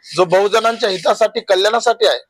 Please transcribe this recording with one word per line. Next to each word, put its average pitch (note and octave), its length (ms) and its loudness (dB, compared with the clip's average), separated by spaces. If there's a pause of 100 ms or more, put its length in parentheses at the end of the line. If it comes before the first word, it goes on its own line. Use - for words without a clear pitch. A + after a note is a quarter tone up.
(160)
जो F3+ 80 2
बहुजनांच्या G#3 640 0
हितासाठी, G#3 520 -2
कल्याणासाठी A3+ 640 0
आहे C3 120 0 (100)